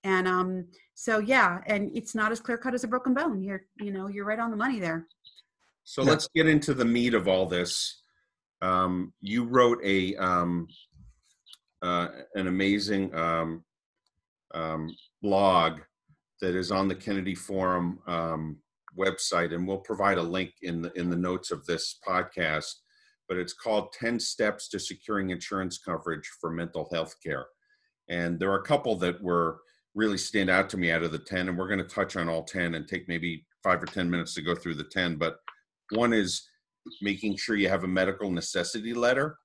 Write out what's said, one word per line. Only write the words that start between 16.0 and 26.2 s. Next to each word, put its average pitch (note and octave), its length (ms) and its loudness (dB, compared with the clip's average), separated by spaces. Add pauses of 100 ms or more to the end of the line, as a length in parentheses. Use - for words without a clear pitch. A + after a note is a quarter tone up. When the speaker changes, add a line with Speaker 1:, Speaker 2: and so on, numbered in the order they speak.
Speaker 2:
that F#2 160 0
is F#2 160 -2
on G2 160 2
the F#2 80 0
Kennedy F#2+ 400 -4
Forum, F2+ 720 0
um, D#2+ 500 -4 (400)
website, F2+ 560 0
and F2+ 140 -2
we'll F#2+ 120 -2
provide G2 380 0
a E2+ 60 0
link F2+ 380 -4
in E2+ 220 -4
the, E2+ 100 -6
in F2+ 160 -2
the F2 80 0
notes F2+ 340 -2
of D2+ 140 -8
this - 420 -4
podcast, F2+ 640 -2 (560)
but F2+ 100 -2
it's F2 160 -4
called - 400 -2
Ten A#2 260 -2
Steps - 500 -2
to G2 100 -6
Securing F#2+ 520 -4
Insurance F#2 480 -6
Coverage D#2+ 480 -6 (120)